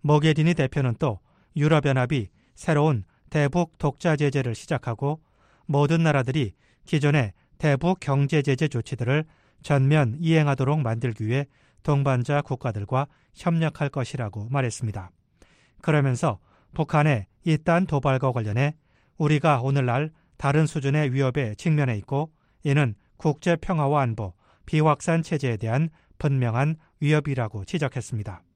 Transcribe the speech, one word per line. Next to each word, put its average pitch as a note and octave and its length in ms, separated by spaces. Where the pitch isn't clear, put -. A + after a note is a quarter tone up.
모게리니 D3+ 520
대표는 C3 460
또 A#2 180
유럽연합이 C#3+ 720
새로운 D3 480
대북 D#3 480
독자 D3+ 360
제재를 C#3 400
시작하고 C#3 680
모든 D3 400
나라들이 C3+ 480
기존의 C#3+ 480
대북 D#3 400
경제 C#3+ 440
제재 C#3+ 260
조치들을 B2+ 560
전면 C#3 580
이행하도록 D3+ 600
만들기 A#2 460
위해 C3+ 200
동반자 C#3+ 600
국가들과 B2 680
협력할 D#3+ 540
것이라고 A2+ 640
말했습니다. A2 600
그러면서 C3+ 560
북한의 D3 520
이딴 E3+ 420
도발과 C3+ 460
관련해 A#2+ 440
우리가 D3 460
오늘날 C3+ 480
다른 D3 300
수준의 C#3 480
위협에 C3 420
직면해 D3 420
있고 C#3+ 320
이는 C#3 320
국제 E3+ 400
평화와 D3 460
안보, A2 320
비확산 D#3 560
체제에 C3+ 340
대한 A#2+ 320
분명한 C3+ 580
위협이라고 C#3 640
지적했습니다. A#2 760